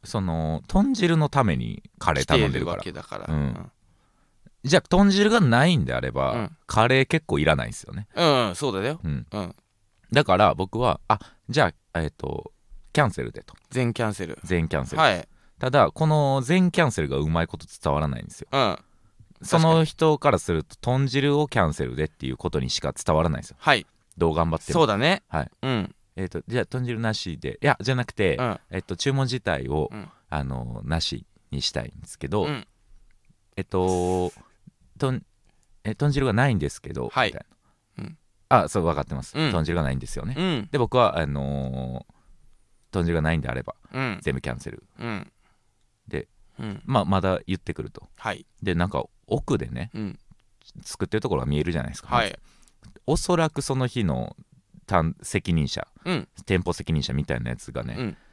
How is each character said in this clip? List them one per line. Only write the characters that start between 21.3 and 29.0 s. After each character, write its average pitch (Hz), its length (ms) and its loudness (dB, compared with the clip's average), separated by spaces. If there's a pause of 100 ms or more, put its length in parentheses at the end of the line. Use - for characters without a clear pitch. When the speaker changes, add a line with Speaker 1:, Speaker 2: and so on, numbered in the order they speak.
Speaker 1:
を 151 80 0
キ - 120 -6
ャ 90 80 4
ン 73 60 0
セ - 100 -4
ル 62 120 -4
で」 73 100 -2
っ - 40 0
て - 180 -10
い 64 40 -4
う 64 60 -6
こ 78 140 -4
と 76 80 0
に 64 100 -2
し - 100 -4
か - 140 -4
伝 - 220 0
わ 80 80 4
ら 85 60 2
な 67 80 -2
い - 20 -12
ん - 20 -12
で - 60 -16
す - 40 -20
よ。 - 80 -20
Speaker 2:
は 147 140 2
い。 101 140 0 (300)
Speaker 1:
ど 82 140 2
う 78 40 -4
頑 82 160 0
張 80 60 0
っ - 60 -16
て - 100 -6
も。 175 60 2
Speaker 2:
そ 160 40 4
う 135 40 4
だ 101 100 0
ね。 139 300 0
Speaker 1:
は 78 160 -4
い。 - 80 -10 (120)
Speaker 2:
う 127 40 -4
ん。 117 280 -4 (200)
Speaker 1:
え 95 100 -6
っ 87 40 -8
と、 - 180 -8
「じ 120 120 -2
ゃ - 20 2
あ、 - 40 -4
豚 127 200 -6
汁 120 140 -4
な 110 160 -2
し 82 240 -8
で」。 - 240 -8
い - 20 0
や、 143 160 2
じ 120 100 0
ゃ 131 40 0
な 123 100 -2
く - 60 -12
て、 87 260 2
Speaker 2:
う 127 60 -2
ん。 113 160 -4 (100)
Speaker 1:
え 90 100 -8
っ - 40 -4
と、 90 120 -10
注 139 180 -2